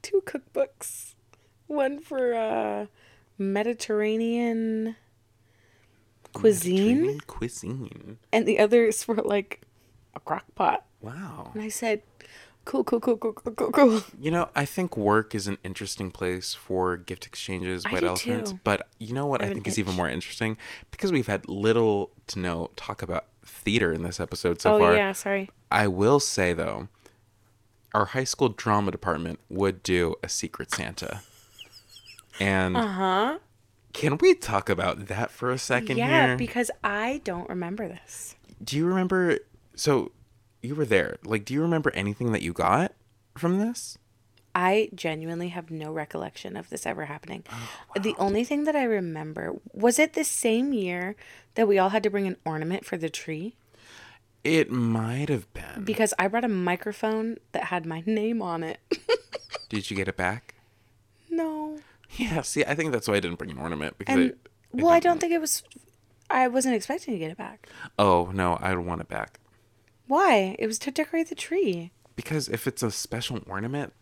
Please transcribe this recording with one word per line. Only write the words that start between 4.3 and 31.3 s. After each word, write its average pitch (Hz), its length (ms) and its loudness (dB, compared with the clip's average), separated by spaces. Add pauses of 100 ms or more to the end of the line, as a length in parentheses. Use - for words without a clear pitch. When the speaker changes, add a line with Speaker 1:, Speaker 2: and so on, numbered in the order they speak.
Speaker 1:
cuisine. 180 400 4 (240)
Speaker 2:
Mediterranean 359 300 2
cuisine. - 920 -10 (140)
Speaker 1:
And 226 160 2
the 226 120 2
other 226 260 6
is 220 180 0
for, 226 120 -2
like, 202 460 -2 (540)
a - 40 -12
crock - 260 -6 (100)
pot. - 300 2 (160)
Speaker 2:
Wow. 151 520 -12
Speaker 1:
And 214 80 -8
I 214 80 -6
said, 214 320 -2 (640)
"Cool, 262 180 0
cool, - 160 2
cool, 233 180 2
cool, 220 160 -4
cool, - 200 -10
cool, - 180 -2
cool." 220 320 8 (160)
Speaker 2:
You 151 120 -2
know, 175 240 0
I 143 100 2
think 180 320 -4
work 107 380 2
is 98 120 -4
an 101 160 -4
interesting 95 480 -8
place 92 420 -4
for 90 440 -2
gift 90 300 -12
exchanges, 92 580 -6
Speaker 1:
I - 60 -4
Speaker 2:
White 92 100 0
Speaker 1:
do 87 60 2
Speaker 2:
Elephants. 202 440 -4
Speaker 1:
too. 185 120 -12
Speaker 2:
But - 240 0 (100)
you 113 160 -10
know 139 140 -2
what 135 140 0
Speaker 1:
I 104 40 -2
Speaker 2:
I - 20 -4
Speaker 1:
have 98 40 -4
an 98 60 -4
Speaker 2:
think 98 100 -6
is 98 120 -2
even 95 120 -2
Speaker 1:
itch. 90 60 -2
Speaker 2:
more 85 120 2
interesting? 110 480 -4 (340)
Because 196 200 -2
we've 135 160 2
had 98 200 -2
little 107 640 4 (160)
to - 120 -8
no 87 360 -2
talk - 260 -10
about 87 240 -4 (200)
theater 101 480 0
in 80 100 -2
this 87 160 -6
episode 85 420 -2
so 214 140 6
Speaker 1:
Oh, 214 40 4
Speaker 2:
far. 175 160 8
Speaker 1:
yeah, 196 160 2
sorry. 196 380 -4 (220)
Speaker 2:
I 104 160 4
will 104 320 6
say, 90 340 2
though, 67 340 -4 (1040)
our 107 120 2
high 131 180 -2
school 127 260 2
drama 104 420 2
department 82 480 -4 (100)
would 92 340 0
do 87 400 2
a 85 60 -10
Secret - 420 -6
Santa. - 500 -6 (1160)